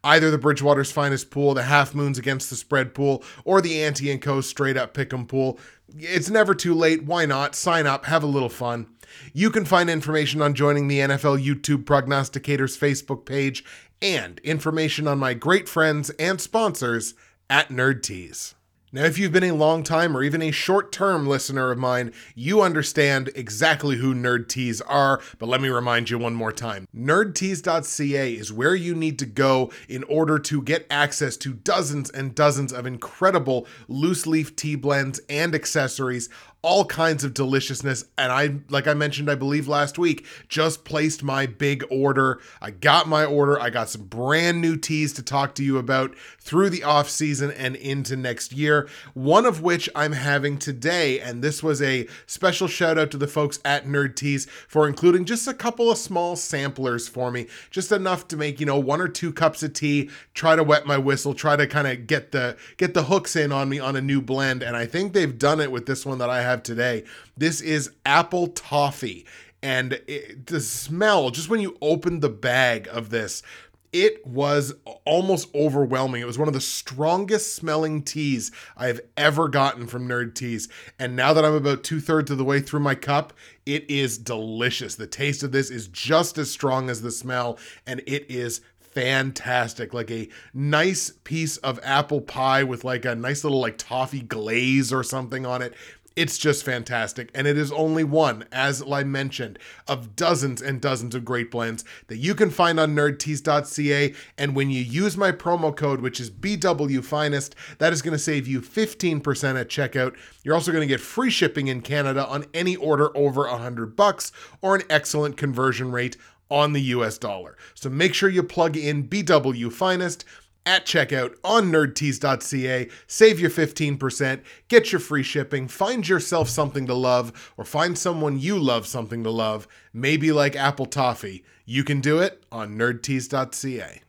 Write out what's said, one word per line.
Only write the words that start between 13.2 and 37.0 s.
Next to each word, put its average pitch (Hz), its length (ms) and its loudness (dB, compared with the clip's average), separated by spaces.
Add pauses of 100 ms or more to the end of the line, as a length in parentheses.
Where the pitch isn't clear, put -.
page 135 400 -2 (380)
and 113 380 -2
information 156 680 -2
on 143 120 0
my 127 160 0
great 170 340 0
friends 156 420 2
and 175 300 -2
sponsors 131 720 -2 (380)
at 147 180 4
Nerd 127 320 0
Tees. - 520 -10 (420)
Now, 135 80 0
if 160 160 2
you've 190 140 0
been 180 100 6
a 180 80 2
long 160 320 4
time 165 320 2
or 131 80 0
even 143 180 0
a 160 100 -2
short-term 185 760 0
listener 135 420 0
of 120 80 -2
mine, 123 360 -2 (200)
you 165 280 2
understand 143 760 2
exactly 139 600 0
who 131 180 0
Nerd 123 320 0
Tees 120 320 -4
are, 139 400 2 (180)
but 113 120 -8
let 131 100 2
me 135 80 0
remind 120 420 0
you 120 80 -2
one 117 160 -2
more 113 200 -4
time. 104 420 -8
Nerd 160 400 2
tees 185 260 -4
dot 165 240 0
C 143 300 -4
A 135 160 0
is 104 220 -10
where 131 200 2
you 175 220 -2
need 156 240 -4
to 139 60 -4
go 131 440 2 (200)
in 127 160 -8
order 151 340 2
to 147 220 -2
get 151 280 -2
access 143 460 0
to 135 200 -8
dozens 147 540 -2
and 135 240 -8
dozens 143 380 2
of 123 140 -8
incredible 131 840 0 (220)
loose 147 360 0
leaf 160 300 0
tea 151 200 -4
blends 135 520 -2
and 156 260 0
accessories, 131 760 -2 (320)
all 185 240 4
kinds 160 380 0